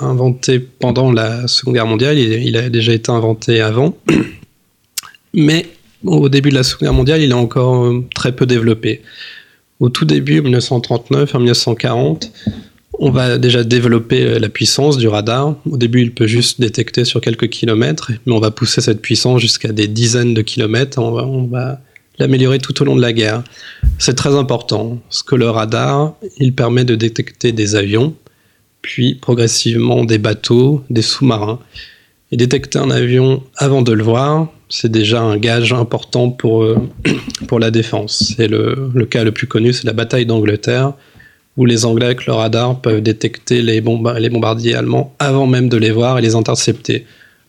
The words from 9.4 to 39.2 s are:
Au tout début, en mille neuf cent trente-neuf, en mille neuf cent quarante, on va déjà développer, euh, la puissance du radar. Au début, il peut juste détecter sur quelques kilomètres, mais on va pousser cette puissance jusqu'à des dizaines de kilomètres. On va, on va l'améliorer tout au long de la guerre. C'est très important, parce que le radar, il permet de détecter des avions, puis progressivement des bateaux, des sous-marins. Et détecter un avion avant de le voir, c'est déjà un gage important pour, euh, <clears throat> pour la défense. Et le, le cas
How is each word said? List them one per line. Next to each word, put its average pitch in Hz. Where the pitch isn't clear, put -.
Au 127
tout 131
début, 147
en -
mille 131
neuf 123
cent 123
trente-neuf, 139
en 131
mille 120
neuf 120
cent 120
quarante, 127
on 143
va 127
déjà 120
développer, 117
euh, 117
la 107
puissance 135
du 117
radar. 117
Au 143
début, 120
il 117
peut 117
juste 117
détecter 120
sur 117
quelques 113
kilomètres, 117
mais 123
on 110
va 107
pousser -
cette 120
puissance 123
jusqu'à 117
des 104
dizaines 117
de 110
kilomètres. 117
On 113
va, 117
on 131
va 127
l'améliorer 131
tout 135
au -
long 135
de 127
la 120
guerre. 110
C'est 143
très 139
important, 120
parce -
que -
le 117
radar, 120
il 131
permet 123
de 123
détecter 117
des 107
avions, 107
puis 127
progressivement 120
des 110
bateaux, 120
des 123
sous-marins. 110
Et -
détecter 127
un 139
avion 127
avant 139
de 120
le 107
voir, 143
c'est -
déjà 110
un 107
gage 117
important 123
pour, 113
euh, 110
<clears throat> -
pour 120
la 113
défense. 107
Et 117
le, 117
le 117
cas 117